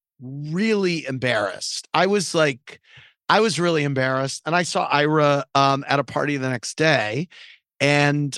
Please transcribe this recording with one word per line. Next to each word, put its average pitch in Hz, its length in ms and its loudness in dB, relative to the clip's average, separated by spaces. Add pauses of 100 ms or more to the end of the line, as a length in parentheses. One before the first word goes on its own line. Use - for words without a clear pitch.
(220)
really 165 880 -2
embarrassed. 120 840 -4
I 165 120 4
was, 196 280 0
like, 151 460 -2 (480)
I 185 140 4
was 190 180 0
really 165 240 2
embarrassed, 131 600 -2
and 156 100 0
I 180 80 2
saw 180 220 -2
Ira, 147 580 2 (120)
um, 139 340 2
at 139 100 2
a 131 60 -2
party 147 320 -2
the 131 120 -4
next - 280 -6
day, 135 500 0 (540)
and, 143 560 2